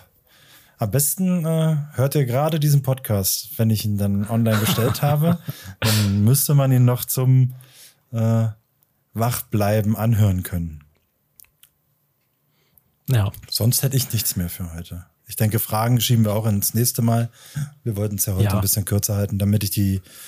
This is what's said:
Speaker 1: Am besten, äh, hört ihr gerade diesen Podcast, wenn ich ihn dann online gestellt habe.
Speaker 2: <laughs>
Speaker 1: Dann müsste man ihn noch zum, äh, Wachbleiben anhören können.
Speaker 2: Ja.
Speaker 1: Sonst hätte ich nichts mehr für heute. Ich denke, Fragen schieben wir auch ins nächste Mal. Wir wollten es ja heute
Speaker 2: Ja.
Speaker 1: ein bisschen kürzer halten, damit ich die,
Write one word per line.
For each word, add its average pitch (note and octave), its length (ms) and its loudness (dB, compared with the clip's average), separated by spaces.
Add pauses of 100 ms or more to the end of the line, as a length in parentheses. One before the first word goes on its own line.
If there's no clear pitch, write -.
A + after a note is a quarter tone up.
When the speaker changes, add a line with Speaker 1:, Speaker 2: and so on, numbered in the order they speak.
(760)
Speaker 1:
Am G#2+ 140 -4
besten, F3+ 540 0
äh, D#3+ 300 2 (160)
hört C#3 240 0
ihr C#3+ 100 2
gerade D3 360 0
diesen C#3+ 220 4
Podcast, - 760 -4
wenn A2 100 2
ich G#2+ 140 0
ihn G#2 140 -2
dann G2+ 320 0
online A2+ 320 2
gestellt A#2+ 400 0
habe. D3+ 360 2 (240)
Speaker 2:
<laughs> F#2+ 200 -18
Speaker 1:
Dann G#2 420 2
müsste C3+ 320 4
man C3+ 160 4
ihn B2 140 6
noch B2 180 2
zum, B2+ 500 2 (580)
äh, A2+ 360 2 (680)
Wachbleiben G#2+ 840 0
anhören G#2 460 2
können. E2+ 420 -8 (2250)
Speaker 2:
Ja. G#2 240 0 (180)
Speaker 1:
Sonst - 340 0
hätte C3+ 140 -2
ich - 160 -4
nichts - 240 -4
mehr E2+ 120 -4
für F2 240 -10
heute. F2 320 -14 (220)
Ich - 80 -16
denke, G#2+ 240 0
Fragen A#2 400 0
schieben A2+ 240 2
wir G#2 100 2
auch G#2+ 120 -2
ins G2+ 280 0
nächste A#2+ 280 -2
Mal. A#2 280 0 (540)
Wir G#2+ 140 -4
wollten G#2 180 -4
es - 100 -4
ja G#2 100 -2
heute G#2 100 2
Speaker 2:
Ja. G2 80 2
Speaker 1:
ein F#2+ 80 0
bisschen F#2 240 -2
kürzer G2+ 300 -2
halten, G2+ 240 -2
damit G2+ 240 2
ich G2+ 80 -4
die, G2 300 0 (260)